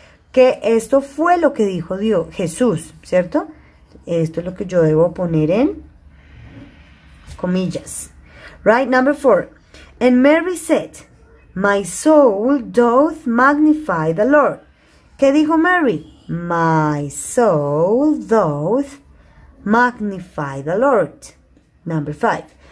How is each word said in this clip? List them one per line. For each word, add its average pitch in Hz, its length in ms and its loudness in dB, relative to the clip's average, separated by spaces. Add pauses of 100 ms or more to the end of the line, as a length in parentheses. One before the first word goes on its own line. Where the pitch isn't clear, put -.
(320)
Que 254 320 4
esto 226 380 0
fue 339 360 0
lo 320 160 0
que 220 120 -2
dijo 185 320 -6
Dios, 202 340 -2
Jesús, 185 640 -4 (100)
¿cierto? 180 440 -2 (580)
Esto 165 340 -2
es 175 60 -8
lo 180 100 -10
que 202 100 -8
yo 180 160 0
debo 160 320 2
poner 160 380 0
en 269 320 0 (1500)
comillas. - 760 -6 (520)
Right, 233 260 2
number 254 240 2
four. 247 360 0 (500)
And 247 220 4
Mary 330 340 2
said, 294 360 -2 (600)
"My 202 300 0
soul 262 760 2
doth 240 680 0
magnify 254 840 2
the 202 120 0
Lord." 262 360 2 (560)
¿Qué 269 140 2
dijo 302 260 2
Mary? 311 560 0 (140)
"My 160 840 -2
soul 190 1160 0
doth 190 720 -2 (640)
magnify 202 1000 -4
the 165 140 -4
Lord." 226 360 0 (720)
Number 151 280 -6
five. 180 320 -4 (260)